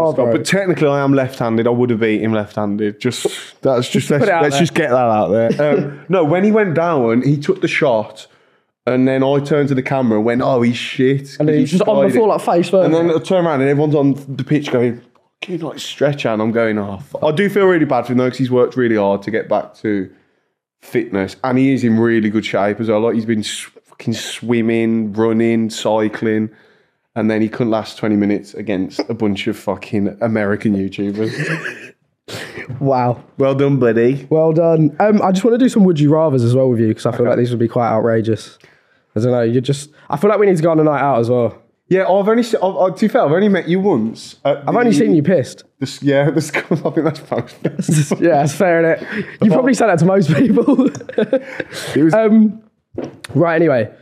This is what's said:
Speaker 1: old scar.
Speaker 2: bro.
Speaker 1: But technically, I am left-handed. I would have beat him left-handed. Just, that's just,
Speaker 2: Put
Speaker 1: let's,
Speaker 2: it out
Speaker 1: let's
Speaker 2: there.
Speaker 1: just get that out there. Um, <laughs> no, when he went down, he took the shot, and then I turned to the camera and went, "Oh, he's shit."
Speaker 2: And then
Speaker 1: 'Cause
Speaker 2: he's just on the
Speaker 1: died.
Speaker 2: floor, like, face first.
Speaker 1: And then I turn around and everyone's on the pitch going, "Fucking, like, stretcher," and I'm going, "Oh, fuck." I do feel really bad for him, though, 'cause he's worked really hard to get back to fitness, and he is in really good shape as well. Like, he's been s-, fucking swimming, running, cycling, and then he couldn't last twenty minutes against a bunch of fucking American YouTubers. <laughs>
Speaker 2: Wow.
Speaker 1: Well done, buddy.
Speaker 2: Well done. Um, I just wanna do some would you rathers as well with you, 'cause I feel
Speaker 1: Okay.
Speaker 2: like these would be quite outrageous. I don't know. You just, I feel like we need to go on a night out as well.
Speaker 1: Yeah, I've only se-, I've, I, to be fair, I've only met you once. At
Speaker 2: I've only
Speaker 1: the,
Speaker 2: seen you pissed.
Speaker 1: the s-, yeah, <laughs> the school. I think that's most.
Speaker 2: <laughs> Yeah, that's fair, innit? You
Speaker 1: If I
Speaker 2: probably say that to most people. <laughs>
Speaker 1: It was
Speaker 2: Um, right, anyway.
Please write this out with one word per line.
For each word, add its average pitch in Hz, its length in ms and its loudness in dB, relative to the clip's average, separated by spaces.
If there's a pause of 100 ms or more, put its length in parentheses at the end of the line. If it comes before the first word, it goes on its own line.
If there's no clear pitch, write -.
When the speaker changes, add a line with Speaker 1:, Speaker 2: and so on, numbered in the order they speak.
Speaker 1:
old 160 160 0
scar. 123 100 0
Speaker 2:
bro. 117 100 0
Speaker 1:
But 147 80 -6
technically, 175 440 0
I 139 120 0
am 139 140 2
left-handed. 120 540 0
I - 20 2
would 120 200 0
have 110 100 -2
beat 107 220 0
him 110 100 -2
left-handed. 104 680 -4
Just, - 600 -6
that's 127 260 0
just, - 200 -2
Speaker 2:
Put 160 120 0
Speaker 1:
let's, 175 40 2
Speaker 2:
it 202 60 2
out 165 120 2
Speaker 1:
let's 143 140 2
Speaker 2:
there. 143 60 2
Speaker 1:
just 170 120 0
get 156 160 0
that 120 60 2
out 110 320 2
there. 117 480 2
Um, - 280 -6
<laughs> - 40 -12
no, 175 160 2
when 170 180 0
he 214 80 2
went 208 240 0
down, 135 480 0
he 143 140 2
took 147 240 -2
the 165 80 0
shot, 120 580 -2 (580)
and 127 220 2
then 131 160 0
I 139 160 2
turned 143 300 0
to 139 80 0
the 131 60 0
camera 127 360 0
and 107 80 0
went, 120 160 0
"Oh, 135 200 0
he's 120 140 2
shit." 135 600 -2
Speaker 2:
And 151 100 0
then 156 60 2
Speaker 1:
'Cause 147 60 2
Speaker 2:
he's 135 100 0
just 185 180 2
on 220 100 2
the - 100 2
Speaker 1:
died. - 60 0
Speaker 2:
floor, 220 140 2
like, - 120 0
face 175 280 0
first. 185 160 2
Speaker 1:
And 160 100 2
then 170 200 2
I 160 60 0
turn 180 260 0
around 147 140 0
and 135 100 2
everyone's 147 240 2
on 139 220 2 (120)
the 135 160 -8
pitch 147 280 -2
going, 120 280 0 (420)
"Fucking, 180 180 -8
like, 151 180 -10
stretcher," 143 520 -4
and 107 120 -2
I'm 113 100 0
going, 110 280 0
"Oh, 101 180 -8
fuck." - 240 -12
I 151 80 0
do 196 180 0
feel 196 180 2
really 175 180 2
bad 123 220 0
for 131 60 -6
him, 123 60 2
though, 127 100 2
'cause 123 100 -6
he's 131 120 -2
worked 123 260 2
really 117 200 2
hard 98 260 0
to - 80 -8
get 104 180 -4
back 101 240 -4 (100)
to 101 280 -4 (680)
fitness, 98 640 -4
and 127 140 0
he 135 140 2
is 123 120 0
in 113 120 2
really 113 320 2
good 104 160 -2
shape 104 360 -2
as 113 80 -2
well. 107 120 2
Like, 113 140 0
he's 113 100 -2
been 110 140 -2
s-, - 300 -10 (160)
fucking - 300 -8
swimming, 113 1000 -2
running, 113 580 0
cycling, 110 800 -2 (640)
and 110 140 0
then 110 100 0
he 110 80 0
couldn't 117 220 -4
last 107 260 -4
twenty 107 200 -2
minutes 101 380 -2
against 95 440 -6 (100)
a 117 60 -8
bunch 104 320 -4
of 104 100 -4
fucking 98 640 -6
American 107 560 0
YouTubers. 101 560 -4
<laughs> - 640 -10 (840)
Speaker 2:
Wow. 127 420 0 (160)
Speaker 1:
Well 135 160 0
done, 139 240 2
buddy. 120 520 2
Speaker 2:
Well 160 220 2
done. 160 460 2
Um, 214 240 2
I 190 100 2
just 190 120 0
wanna 233 140 4
do 254 100 4
some 214 160 4
would 175 160 4
you 147 100 4
rathers 151 320 2
as 117 120 2
well 131 160 2
with 117 100 2
you, 110 140 2
'cause - 120 -6
I 117 60 0
feel 123 100 -2
Speaker 1:
Okay. 120 80 2
Speaker 2:
like 113 80 2
these 120 120 0
would 120 80 -2
be 117 100 0
quite 120 220 -2
outrageous. 110 680 -2 (580)
I 110 40 0
don't 123 120 0
know. 123 100 0
You 117 180 0
just, 139 300 -4 (200)
I - 60 -4
feel 208 140 0
like 208 80 2
we 208 80 2
need 190 100 4
to 156 60 -2
go 170 80 2
on 156 100 2
a 156 40 4
night 147 160 0
out 135 200 2
as 117 100 0
well. 120 280 0 (300)
Speaker 1:
Yeah, 185 200 2
I've 190 200 2
only 233 140 2
se-, 226 200 -2
I've, 185 140 -2
I, 180 140 2
to - 100 -10
be 220 80 2
fair, 233 140 2
I've 147 100 2
only 196 180 2
met 175 180 0
you 175 100 0
once. 135 640 -2
At 139 220 -2
Speaker 2:
I've 151 80 0
only 240 160 2
Speaker 1:
the, 196 60 2
Speaker 2:
seen 220 180 2
you 156 80 4
pissed. 151 420 0 (140)
Speaker 1:
the 135 80 -6
s-, - 160 -14
yeah, 139 280 2
<laughs> - 0 -
the 151 100 0
school. - 380 -4
I - 120 -4
think 147 140 -2
that's 147 260 -6
most. - 840 -2
Speaker 2:
<laughs> - 40 -10
Yeah, 165 200 4
that's 147 140 0
fair, 170 280 2
innit? 165 340 -2
You 202 80 -4 (220)
Speaker 1:
If 214 60 6
I - 20 4
Speaker 2:
probably 254 200 2
say 226 120 2
that 180 120 2
to 165 80 4
most 190 280 4
people. 240 540 2
<laughs> - 1080 -6
Speaker 1:
It 135 80 2
was 160 120 4
Speaker 2:
Um, 214 480 4 (720)
right, 165 220 2
anyway. 139 340 2 (120)